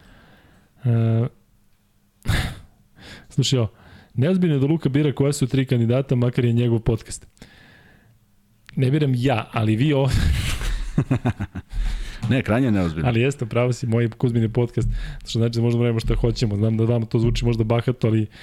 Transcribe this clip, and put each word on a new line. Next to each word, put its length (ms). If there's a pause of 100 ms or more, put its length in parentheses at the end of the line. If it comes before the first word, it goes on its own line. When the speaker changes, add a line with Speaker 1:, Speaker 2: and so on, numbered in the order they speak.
(840)
Speaker 1:
E, 420 (1000)
<laughs> 1040
slušaj, 300
ovo, 80 (460)
neozbiljno 420
je 40
da 80
Luka 220
bira 240
koja 200
su 140
tri 180
kandidata, 500
makar 300
je 80
njegov 260
podcast. 480 (1500)
Ne 160
biram 240
ja, 360
ali 240
vi 180
ovde 220 (840)
<laughs> 1300
Speaker 2:
Ne, 120
krajnje 300
neozbiljno. 380
Speaker 1:
Ali 120
jeste, 240
pravo 280
si, 140
moj 220
Kuzmin 340
je 60
podcast, 380 (380)
što 140
znači 160
da 60
možemo 220
da 20
radimo 140
šta 160
hoćemo. 400
Znam 220
da 60
vama 220
to 140
zvuči 260
možda 180
bahato, 440
ali, 200 (160)